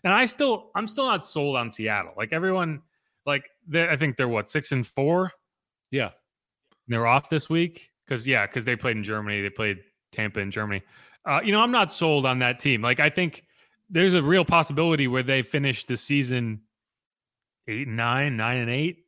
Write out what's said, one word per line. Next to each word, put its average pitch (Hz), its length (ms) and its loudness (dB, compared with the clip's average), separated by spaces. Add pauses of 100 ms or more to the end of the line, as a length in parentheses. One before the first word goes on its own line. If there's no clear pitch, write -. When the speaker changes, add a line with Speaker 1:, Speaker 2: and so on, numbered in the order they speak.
Speaker 1:
And 180 80 6
I 240 140 6
still, 247 480 -2
I'm 214 120 -2
still 262 200 -2
not 208 180 0
sold 143 320 -2
on 117 140 -2
Seattle. 104 460 -4
Like, 107 160 -4
everyone, 170 500 -2 (420)
like, 143 240 -2 (180)
they, 165 220 0
I 160 80 2
think 139 200 0
they're, 131 100 2
what, 113 220 -2
six - 240 -4
and 127 140 0
four? 170 440 0 (600)
Speaker 2:
Yeah. 123 200 -2 (760)
Speaker 1:
They're 117 200 0
off 127 220 4
this 156 200 -2
week 165 420 -2 (160)
'cause, 123 200 -6
yeah, 117 200 2
'cause 117 180 -6
they 123 100 0
played 117 220 -2
in 107 80 -6
Germany. 104 380 -4
They 101 80 -4
played 101 280 -4 (340)
Tampa 107 280 -4
in 98 100 -6
Germany. 104 320 -6 (420)
Uh, 147 200 0
you 202 80 2
know, 214 80 4
I'm 240 100 4
not 247 220 2
sold 151 320 2
on 127 140 0
that 123 200 0
team. 127 220 0
Like, 120 200 0
I 147 100 6
think 175 340 -4 (460)
there's 180 240 4
a 170 80 4
real 170 220 4
possibility 156 640 2
where 127 140 0
they 131 200 2
finish 139 420 -2
the 123 120 -4
season 123 680 -2 (1040)
eight 113 200 -6
and 113 100 -6
nine, 123 400 0
nine 117 220 0
and 117 120 -2
eight 151 380 -4